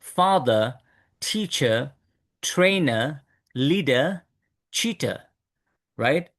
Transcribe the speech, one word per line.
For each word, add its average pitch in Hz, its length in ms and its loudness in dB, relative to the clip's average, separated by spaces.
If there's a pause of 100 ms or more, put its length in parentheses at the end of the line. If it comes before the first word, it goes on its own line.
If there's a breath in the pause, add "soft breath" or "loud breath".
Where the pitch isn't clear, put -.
(160)
father, 127 600 2 (440)
teacher, 139 720 -2 (480)
trainer, 156 800 0 (300)
leader, 147 720 0 (480)
cheater, - 520 -4 (720)
right? 147 420 0